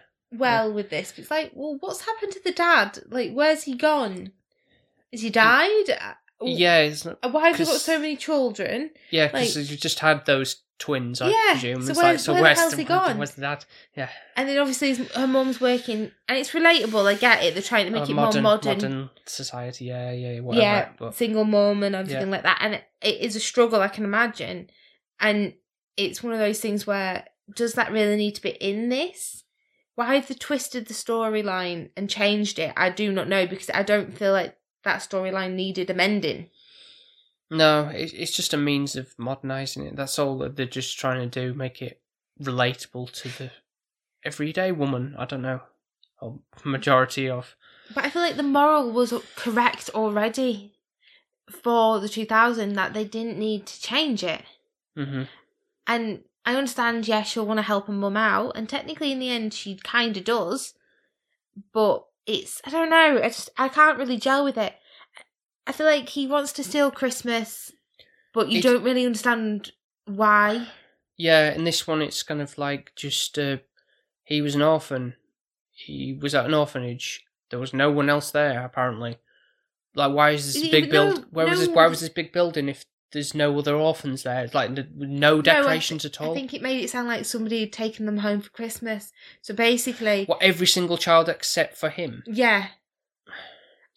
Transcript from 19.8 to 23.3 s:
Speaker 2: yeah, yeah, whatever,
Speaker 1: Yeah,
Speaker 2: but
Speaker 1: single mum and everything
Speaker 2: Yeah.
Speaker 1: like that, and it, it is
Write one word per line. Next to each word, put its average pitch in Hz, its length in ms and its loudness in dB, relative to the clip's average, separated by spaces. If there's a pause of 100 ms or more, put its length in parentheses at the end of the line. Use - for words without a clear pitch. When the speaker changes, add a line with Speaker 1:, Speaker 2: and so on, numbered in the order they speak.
Speaker 2:
yeah, 123 260 -6
yeah, 123 300 -6
whatever, 220 220 2
Speaker 1:
Yeah, 202 340 2
Speaker 2:
but - 160 -12
Speaker 1:
single 214 320 0
mum 202 380 4
and 196 120 -2
everything 185 320 -6
Speaker 2:
Yeah. 196 40 -4
Speaker 1:
like 190 120 -4
that, 180 160 4
and 214 140 -2
it, - 100 -8 (180)
it - 200 -2
is 208 140 -4